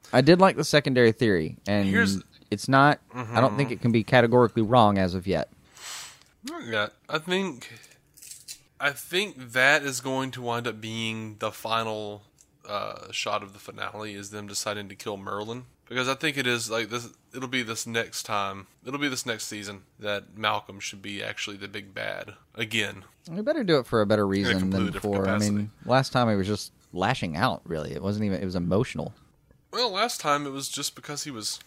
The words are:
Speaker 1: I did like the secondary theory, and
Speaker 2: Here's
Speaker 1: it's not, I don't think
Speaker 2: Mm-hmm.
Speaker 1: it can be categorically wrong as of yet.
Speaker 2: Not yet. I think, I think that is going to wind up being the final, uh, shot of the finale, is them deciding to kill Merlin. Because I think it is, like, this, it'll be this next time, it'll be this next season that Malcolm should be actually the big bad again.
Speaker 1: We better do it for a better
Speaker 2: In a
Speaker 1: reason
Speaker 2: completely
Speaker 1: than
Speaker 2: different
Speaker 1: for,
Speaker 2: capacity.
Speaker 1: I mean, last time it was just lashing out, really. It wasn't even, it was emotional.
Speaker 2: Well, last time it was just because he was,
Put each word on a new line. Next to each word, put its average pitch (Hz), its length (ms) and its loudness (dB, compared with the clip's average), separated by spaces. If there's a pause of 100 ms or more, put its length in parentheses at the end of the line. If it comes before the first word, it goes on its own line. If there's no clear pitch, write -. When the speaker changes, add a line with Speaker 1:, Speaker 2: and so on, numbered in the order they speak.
(140)
Speaker 1:
I 127 80 8
did 175 180 8
like 185 160 6
the 143 80 -2
secondary 127 480 6
theory, 92 540 2
and 101 220 2
Speaker 2:
Here's 98 340 2 (280)
Speaker 1:
it's - 180 -2
not, 139 320 6 (140)
I 120 280 -2
don't 107 160 4
think 139 100 2
Speaker 2:
Mm-hmm. 123 60 -6
Speaker 1:
it - 80 -8
can 120 100 4
be 113 100 4
categorically 120 600 6
wrong 107 340 6
as 92 180 2
of 92 120 -6
yet. 85 240 0 (1000)
Speaker 2:
Not 320 180 -10
yet. 107 260 -2 (160)
I 156 100 -4
think, 175 540 -4 (1080)
I 143 120 0
think 139 600 -6
that 139 300 6
is 135 200 -4
going 131 300 -2
to 127 100 -10
wind 120 260 -2
up 107 120 -6
being 110 580 -6
the 107 120 -2
final, 107 720 -4 (460)
uh, 104 440 -6
shot 104 300 -2
of 98 120 -16
the 101 40 -20
finale, 104 560 -10
is 101 160 -12
them 107 160 -10
deciding 104 440 -6
to 98 40 -16
kill 104 220 -6
Merlin. 104 480 -8 (240)
Because 123 180 -2
I 135 80 0
think 143 220 -2
it 135 100 -2
is, 117 240 0
like, 110 200 -2
this, 117 180 -6 (260)
it'll 131 140 -8
be 127 140 -2
this 110 240 -6
next 117 380 -4
time, 98 420 -4 (200)
it'll 139 140 -8
be 147 80 0
this 127 180 -4
next 113 200 -6
season 101 360 -12 (160)
that 101 380 -6
Malcolm 104 440 -2
should 98 220 -12
be 101 220 -8
actually 104 320 -8
the 98 100 -10
big 101 280 -12
bad 107 400 -8 (200)
again. 104 500 -4 (240)
Speaker 1:
We 175 120 -6
better 277 240 0
do 160 140 6
it 117 80 0
for 113 160 2
a 104 40 4
better 107 160 4
Speaker 2:
In 101 40 4
a 98 40 0
Speaker 1:
reason 95 300 2
Speaker 2:
completely 95 240 2
Speaker 1:
than 92 80 0
Speaker 2:
different 101 240 -2
Speaker 1:
for, 98 80 2
Speaker 2:
capacity. 104 220 2
Speaker 1:
I 104 40 2
mean, 104 200 0 (160)
last 131 260 2
time 120 160 2
it 107 80 2
was 95 100 0
just 104 260 -4 (200)
lashing 92 440 0
out, 104 280 0
really. 78 280 -6
It - 100 -8
wasn't 104 240 -2
even, 95 140 -2
it 98 40 -4
was 92 100 -4
emotional. 92 600 0 (580)
Speaker 2:
Well, 233 180 -2
last 208 300 -2
time 147 260 0
it 139 40 -6
was 135 180 -8
just - 260 -6
because - 300 -10
he 151 60 -8
was, 110 360 -8